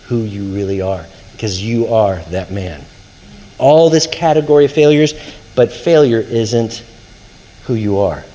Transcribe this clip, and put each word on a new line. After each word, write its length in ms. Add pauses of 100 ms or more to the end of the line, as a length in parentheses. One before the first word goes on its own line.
who 180
you 200
really 360
are, 260 (260)
because 300
you 300
are 380
that 200
man." 340 (760)
All 320
this 160
category 580
of 80
failures, 420 (400)
but 180
failure 480
isn't 600 (840)
who 100
you 260
are. 240 (100)